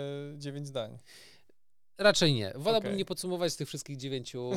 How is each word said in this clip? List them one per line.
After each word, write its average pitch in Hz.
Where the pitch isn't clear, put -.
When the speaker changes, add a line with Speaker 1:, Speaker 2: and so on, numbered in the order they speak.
Speaker 1:
dziewięć 143
zdań? 123
Speaker 2:
Raczej 190
nie. 104
Wolałbym 202
Speaker 1:
Okej. 202
Speaker 2:
nie 190
podsumować 180
tych 147
wszystkich 139
dziewięciu, 127